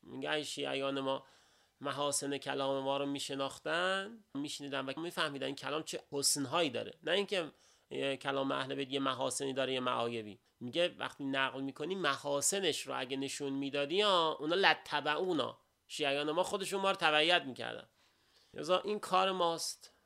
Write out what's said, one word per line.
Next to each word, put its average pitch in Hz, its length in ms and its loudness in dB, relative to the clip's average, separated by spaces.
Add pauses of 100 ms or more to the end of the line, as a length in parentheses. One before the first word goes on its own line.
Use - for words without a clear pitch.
میگه 147 280 -6
اگه 151 140 0
شیعیان 135 560 -2
ما 135 260 -2 (540)
محاسن 139 580 -2
کلام 135 460 -2
ما 139 120 0
رو 143 100 0
میشناختن، 165 1160 -4 (100)
میشنیدن 139 520 -6
و 135 140 -6
میفهمیدن 156 460 -2
این 139 100 -4
کلام 143 260 -4
چه - 180 -6 (100)
حسنهایی 143 600 2
داره، 113 320 -6
نه 160 100 0
اینکه 185 400 0 (380)
یه 135 260 -2
کلام 135 360 0
اهل 135 220 -2
بیت 139 160 -4
یه 139 100 0
محاسنی 135 520 0
داره، 131 200 0
یه 131 80 0
معایبی. 120 600 -2 (220)
میگه 160 360 0
وقتی 131 260 -6
نقل 135 360 0
می‌کنی 147 340 -4
محاسنش 147 840 2
رو 131 200 -4
اگه 131 160 -4
نشون 139 360 -2
میدادی، 139 480 0
ها، 175 400 4
اونا 156 140 0
لاتبعونا، 156 1040 2 (300)
شیعیان 147 420 0
ما 170 120 2
خودشون 190 380 -2
ما 196 100 4
رو 185 60 2
تبعیت 165 460 6
می‌کردن. 117 460 -8 (640)
لذا 165 240 2
این 208 200 -2
کار 190 340 4
ماست 170 600 -2 (140)